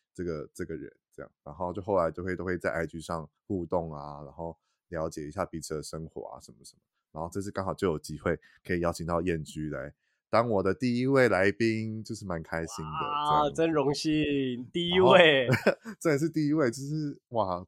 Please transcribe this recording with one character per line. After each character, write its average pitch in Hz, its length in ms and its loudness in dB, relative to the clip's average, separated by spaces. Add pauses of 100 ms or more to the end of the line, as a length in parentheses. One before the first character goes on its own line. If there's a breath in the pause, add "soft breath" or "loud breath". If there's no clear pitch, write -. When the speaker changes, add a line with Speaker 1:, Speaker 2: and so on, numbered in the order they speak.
(140)
Speaker 1:
这 90 100 -8
个， 80 220 -6
Speaker 2:
对。 - 80 -20
Speaker 1:
这 - 100 -10
个 82 100 -10
人 69 160 -12 (220)
这 - 100 -14
样， - 80 -16 (140)
然 73 100 -16
后 90 160 -6
就 92 120 -10
后 98 160 0
来 82 120 2
就 87 140 -10
会， 92 100 -4
都 85 120 -6
会 90 100 -2
在 87 140 -2
I 82 160 -2
G 80 120 -14
上 80 300 -8 (180)
互 92 200 -4
动 82 260 -4
啊， 73 320 -14
然 69 80 -18
后 82 240 -10 (320)
了 82 220 -6
解 76 180 -10
一 - 20 -12
下 87 140 -4
彼 82 160 -8
此 78 140 -8
的 76 80 -6
生 80 240 -12
活 - 240 -12
啊 65 100 -16
什 - 100 -20
么 62 140 -20
什 - 100 -20
么， - 60 -20 (320)
然 80 100 -10
后 85 80 -6
这 98 120 -6
次 98 80 -8
刚 98 120 -4
好 92 120 -4
就 92 160 0
有 78 80 -2
机 76 200 -10
会 82 220 -2 (240 soft breath)
可 92 100 -2
以 85 60 0
邀 85 100 2
请 82 160 -8
到 85 140 0
燕 85 240 -2
居 76 240 -8
来 69 240 -10 (380)
当 117 180 4
我 101 140 2
的 95 100 2
第 120 260 0
一 127 80 0
位 131 220 6
来 98 240 4
宾， 110 500 -2
就 110 120 -10
是 107 100 -12
蛮 87 180 -4
开 82 220 -4
心 - 180 -8
的 78 160 -8
这 151 80 -4
样 147 200 -4
子。 151 40 2
Speaker 2:
哇， 151 200 4
真 160 200 0
荣 147 220 2
幸， 143 800 0
第 175 160 -2
一 180 100 2
位。 165 460 10
Speaker 1:
然 123 140 4
后， - 140 2 (160)
<laughs> 214 120 -14
真 160 140 4
的 139 40 2
是 156 80 0
第 156 200 0
一 143 80 2
位， 147 160 4
就 120 80 -8
是， 147 500 -6
哇， 92 400 -2